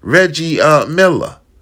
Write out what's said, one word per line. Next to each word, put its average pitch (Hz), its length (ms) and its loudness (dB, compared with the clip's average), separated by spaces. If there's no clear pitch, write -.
Reggie, 160 600 -2
uh, 147 260 2
Miller, 170 520 -2